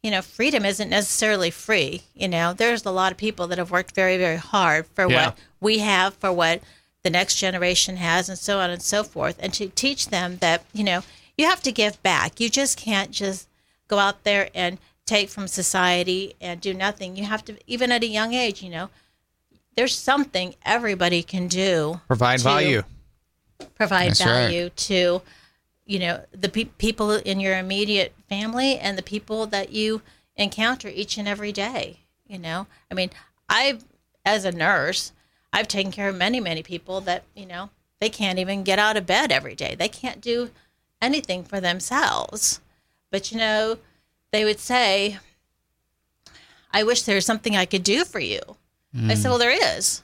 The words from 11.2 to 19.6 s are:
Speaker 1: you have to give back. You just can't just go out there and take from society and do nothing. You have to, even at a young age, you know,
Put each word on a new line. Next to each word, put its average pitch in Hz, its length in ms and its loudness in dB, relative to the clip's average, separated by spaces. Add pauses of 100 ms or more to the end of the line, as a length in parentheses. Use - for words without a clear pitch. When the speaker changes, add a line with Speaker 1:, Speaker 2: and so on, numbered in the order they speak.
Speaker 1:
you 311 80 4
have 359 180 4
to 269 80 -2
give 214 320 0
back. 160 360 2
You 233 100 0
just 269 280 0
can't 202 340 -2
just 190 360 -6 (400)
go 202 120 2
out 202 240 0
there 202 300 2
and 180 240 -2 (280)
take 202 240 0
from 196 180 -8
society 180 920 0
and 175 180 -10
do 190 140 -4
nothing. 190 420 -6
You 196 100 -6
have 214 200 -4
to, 214 120 -16 (100)
even 247 240 0
at 233 120 2
a 233 40 0
young 220 260 -2
age, 233 280 -2
you 185 80 -14
know, 170 200 -10 (840)